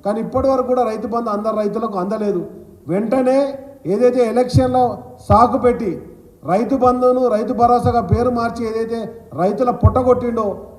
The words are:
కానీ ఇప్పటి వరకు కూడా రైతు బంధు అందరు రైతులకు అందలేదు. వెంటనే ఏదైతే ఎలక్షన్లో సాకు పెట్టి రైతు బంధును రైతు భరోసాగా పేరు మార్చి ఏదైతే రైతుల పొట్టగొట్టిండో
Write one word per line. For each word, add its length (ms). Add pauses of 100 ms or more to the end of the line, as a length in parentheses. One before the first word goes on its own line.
కానీ 200
ఇప్పటి 280
వరకు 180
కూడా 160
రైతు 240
బంధు 220
అందరు 260
రైతులకు 440
అందలేదు. 420 (460)
వెంటనే 520 (460)
ఏదైతే 440
ఎలక్షన్లో 540 (440)
సాకు 300
పెట్టి 340 (600)
రైతు 240
బంధును 520
రైతు 260
భరోసాగా 480 (100)
పేరు 260
మార్చి 300
ఏదైతే 320 (340)
రైతుల 380
పొట్టగొట్టిండో 760 (340)